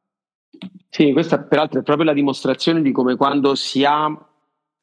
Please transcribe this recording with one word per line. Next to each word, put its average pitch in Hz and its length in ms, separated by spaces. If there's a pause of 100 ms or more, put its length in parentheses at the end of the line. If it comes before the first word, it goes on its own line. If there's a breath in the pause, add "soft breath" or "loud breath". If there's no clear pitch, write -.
(920)
Sì, 147 220
questa 165 280
peraltro 151 400
è - 20
proprio 147 240
la 156 80
dimostrazione 143 680
di 135 100
come 127 240
quando 139 380
si 131 300
ha 151 260 (720)